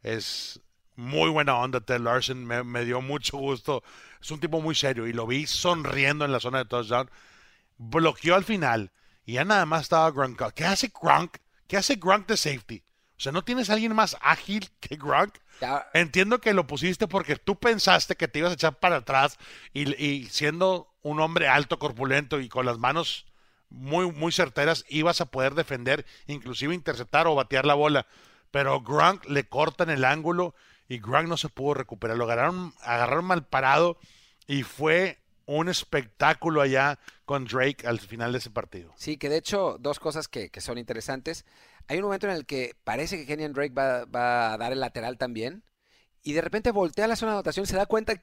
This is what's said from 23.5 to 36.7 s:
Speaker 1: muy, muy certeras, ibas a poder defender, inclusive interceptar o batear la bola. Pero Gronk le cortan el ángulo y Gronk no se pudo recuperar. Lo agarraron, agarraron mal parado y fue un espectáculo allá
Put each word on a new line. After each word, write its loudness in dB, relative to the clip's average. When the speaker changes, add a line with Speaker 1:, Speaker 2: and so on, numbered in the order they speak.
Speaker 1:
muy, -2
muy -2
certeras, 0
ibas 0
a -2
poder 0
defender, -2
inclusive -6
interceptar 0
o 4
batear 2
la 6
bola. 2
Pero 0
Gronk 4
le 0
cortan 0
el 2
ángulo 0
y -8
Gronk 2
no -2
se -6
pudo -2
recuperar. -4
Lo 0
agarraron, 0
agarraron 0
mal 0
parado 2
y -2
fue 0
un -2
espectáculo 0
allá 2